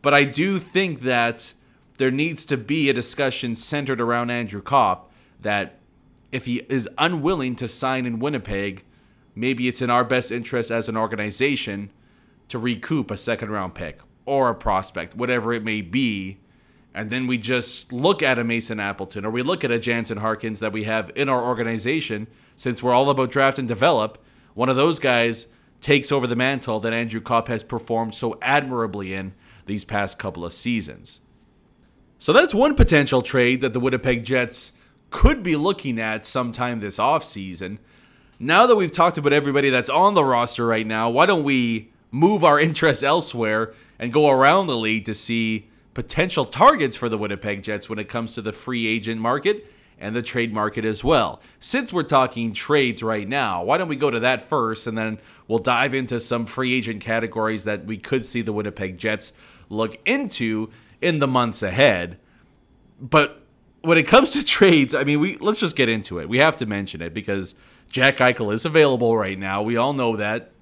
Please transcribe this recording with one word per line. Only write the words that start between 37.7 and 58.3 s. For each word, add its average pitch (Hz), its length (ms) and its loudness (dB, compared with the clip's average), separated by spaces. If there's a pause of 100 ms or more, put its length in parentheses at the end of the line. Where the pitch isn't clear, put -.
Now 175 280 6
that 240 100 6
we've 185 140 0
talked 175 280 2
about 143 160 2
everybody 139 340 4
that's 127 220 0
on 185 240 4
the 160 100 6
roster 120 420 0
right 113 200 0
now, 110 240 0
why 143 160 6
don't 180 180 2
we 120 480 0 (180)
move 170 320 4
our 147 160 8
interests 156 440 2
elsewhere 113 720 0 (240)
and 120 120 -6
go 147 200 6
around 151 380 6
the 131 80 0
league 110 280 0
to 110 100 -4
see 113 540 -2 (240)
potential 160 540 -2
targets 202 500 4
for 120 140 -4
the 110 80 -2
Winnipeg 101 440 -6
Jets 104 280 -8
when 107 80 -6
it 104 100 -8
comes 113 260 -6
to 120 60 -8
the 104 120 -6
free 120 340 -4
agent 110 340 -2
market 143 500 -2 (280)
and 107 180 -6
the 120 60 -2
trade 117 320 -2
market 107 320 -2
as 110 180 -2
well. 123 380 2 (180)
Since 262 320 -4
we're 170 120 0
talking 123 500 0
trades 131 480 0
right 107 260 -4
now, 110 340 -2
why 120 140 0
don't 175 120 -2
we 147 80 -4
go 139 140 0
to 117 100 -2
that 123 200 0
first, 113 460 -2
and 110 100 -6
then 110 220 -6 (280)
we'll 113 120 -2
dive 123 340 0
into 127 260 -4
some 117 280 -4
free 127 260 -2
agent 113 300 -4
categories 110 600 -2
that 104 200 -4
we 107 140 -8
could 127 260 -2
see - 160 -4